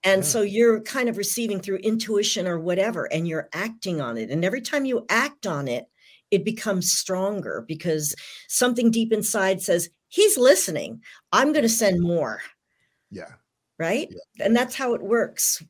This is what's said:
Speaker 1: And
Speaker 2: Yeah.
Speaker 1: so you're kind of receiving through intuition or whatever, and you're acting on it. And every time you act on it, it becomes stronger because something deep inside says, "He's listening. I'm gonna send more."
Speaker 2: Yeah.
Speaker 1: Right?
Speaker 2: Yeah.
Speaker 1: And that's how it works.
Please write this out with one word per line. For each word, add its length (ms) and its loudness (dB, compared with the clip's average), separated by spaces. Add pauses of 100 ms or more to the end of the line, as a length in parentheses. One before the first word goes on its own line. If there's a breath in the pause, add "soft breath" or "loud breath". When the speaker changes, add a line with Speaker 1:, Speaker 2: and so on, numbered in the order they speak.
Speaker 1:
And 180 6
Speaker 2:
Yeah. 60 -2
Speaker 1:
so 140 0
you're 400 4
kind 260 -2
of 100 -4
receiving 420 -4
through 180 -4
intuition 680 0
or 140 -2
whatever, 520 0
and 140 -2
you're 260 -4
acting 480 -6
on 180 -4
it. 120 -6
And 140 -2
every 160 -2
time 240 -4
you 240 -2
act 380 -2
on 220 -4
it, 180 -4 (440 soft breath)
it 140 2
becomes 480 -2
stronger 760 -4
because 480 -4 (340 loud breath)
something 420 2
deep 220 0
inside 500 0
says, 280 0 (180)
"He's 300 4
listening. 640 2 (300 loud breath)
I'm 200 4
gonna 160 4
send 320 2
more." 400 0 (720)
Speaker 2:
Yeah. 220 -14 (460)
Speaker 1:
Right? 320 -2
Speaker 2:
Yeah. 360 -6
Speaker 1:
And 100 6
that's 200 2
how 180 -2
it 80 -6
works. 680 0